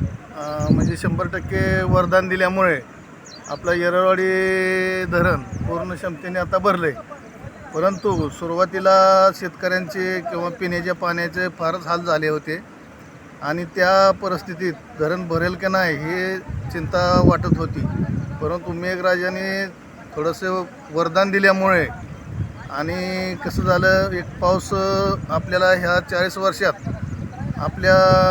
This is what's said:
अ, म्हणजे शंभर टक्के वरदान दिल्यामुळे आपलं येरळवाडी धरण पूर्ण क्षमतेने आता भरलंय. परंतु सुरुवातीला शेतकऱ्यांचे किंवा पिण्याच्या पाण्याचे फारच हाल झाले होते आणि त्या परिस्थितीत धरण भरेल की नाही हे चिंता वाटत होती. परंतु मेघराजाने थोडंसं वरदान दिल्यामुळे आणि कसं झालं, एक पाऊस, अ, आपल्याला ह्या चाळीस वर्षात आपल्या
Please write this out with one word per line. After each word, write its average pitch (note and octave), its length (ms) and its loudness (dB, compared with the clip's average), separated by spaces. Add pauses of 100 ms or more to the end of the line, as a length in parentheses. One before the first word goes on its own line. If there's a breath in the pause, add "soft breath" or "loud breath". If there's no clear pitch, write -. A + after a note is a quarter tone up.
(380)
अ, D3+ 340 -2
म्हणजे - 240 2
शंभर F3+ 300 -2
टक्के F#3+ 560 0
वरदान F#3 460 2
दिल्यामुळे F#3 520 2 (680)
आपलं C#3+ 240 -4
येरळवाडी F#3 520 2 (800)
धरण F3 360 2
पूर्ण E3+ 540 -6
क्षमतेने F3+ 440 -8
आता F3+ 200 0
भरलंय. F3+ 340 2 (840)
परंतु F3 540 0
सुरुवातीला F#3+ 1040 4
शेतकऱ्यांचे F#3 880 -4
किंवा E3+ 280 -4
पिण्याच्या F3 460 -4
पाण्याचे E3+ 540 -2
फारच E3+ 380 -4
हाल E3+ 140 0
झाले D#3 280 0
होते D#3 300 -4 (840)
आणि D#3+ 220 -4
त्या F#3+ 460 4
परिस्थितीत F3+ 600 -4 (280)
धरण E3+ 280 -2
भरेल E3+ 260 0
की F#3 160 -4
नाही F3+ 260 2
हे F#3 420 -4 (340)
चिंता F3+ 520 2
वाटत E3 340 4
होती. D#3+ 220 -4 (640)
परंतु F3 300 -4
मेघराजाने F#3 960 -2 (500)
थोडंसं F3 480 -2 (280)
वरदान E3+ 380 2
दिल्यामुळे F#3+ 560 4 (920)
आणि F#3 580 -4 (100)
कसं F3 180 -4
झालं, F#3+ 500 4
एक F3 120 -4 (160)
पाऊस, F#3 340 0
अ, G3 400 0 (140)
आपल्याला F3+ 380 0
ह्या F3+ 340 4
चाळीस F3+ 380 -2
वर्षात F#3+ 340 0 (840)
आपल्या F#3 420 2 (320)